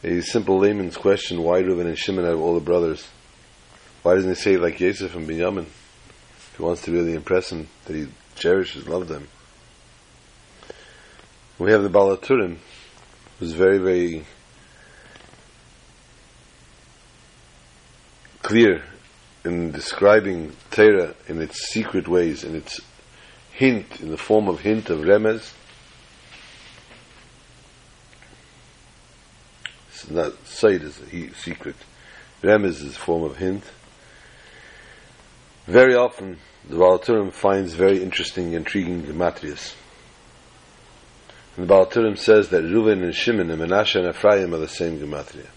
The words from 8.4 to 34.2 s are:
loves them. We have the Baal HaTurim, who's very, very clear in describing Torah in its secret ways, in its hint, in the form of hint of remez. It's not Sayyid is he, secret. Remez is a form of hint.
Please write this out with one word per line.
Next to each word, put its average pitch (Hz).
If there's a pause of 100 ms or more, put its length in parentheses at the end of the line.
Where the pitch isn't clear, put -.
loves 85
them. 73 (2250)
We 92
have 104
the 101
Baal 98
HaTurim, 95 (840)
who's 85
very, 95
very 87 (4000)
clear 104 (600)
in 87
describing 92 (160)
Torah 98 (140)
in 82
its -
secret 98
ways, 82
in 78
its - (680)
hint, 123
in 80
the 78
form 107
of 85
hint 110
of 80
remez. 107 (4000)
It's -
not 80 (140)
Sayyid 95
is 76 (140)
he, 85
secret. - (640)
Remez 95
is 67
a -
form 82
of 69
hint. 95 (2000)